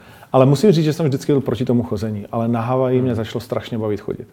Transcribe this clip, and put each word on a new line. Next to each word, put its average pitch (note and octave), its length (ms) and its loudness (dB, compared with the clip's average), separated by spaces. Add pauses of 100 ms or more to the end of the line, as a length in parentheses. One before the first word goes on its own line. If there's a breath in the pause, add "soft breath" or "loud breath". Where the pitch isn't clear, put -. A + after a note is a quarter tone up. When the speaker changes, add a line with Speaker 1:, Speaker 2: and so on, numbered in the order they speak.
(320 loud breath)
Speaker 1:
Ale C3 140 6
musím C#3+ 260 4
říct, D#3+ 140 2
že D3+ 80 0
jsem E3 120 -2
vždycky C3+ 260 -2
byl C#3+ 100 4
proti A#2+ 240 -2
tomu A#2+ 180 2
chození, G#2+ 480 -4
ale A#2 160 -2
na A#2 140 0
Havaji B2+ 400 0
mě B2+ 100 0
Speaker 2:
Mhm. A#2 40 0
Speaker 1:
začalo A2 260 -6
strašně - 360 -6
bavit G#2+ 240 -2
chodit. - 320 -8